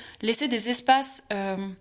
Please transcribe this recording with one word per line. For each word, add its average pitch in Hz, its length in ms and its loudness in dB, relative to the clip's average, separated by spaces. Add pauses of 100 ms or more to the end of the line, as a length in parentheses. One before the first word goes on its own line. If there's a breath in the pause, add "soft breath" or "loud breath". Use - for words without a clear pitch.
(200 loud breath)
laisser 226 280 2
des 226 200 -2
espaces, 262 540 2 (100)
euh, 196 360 -4 (120)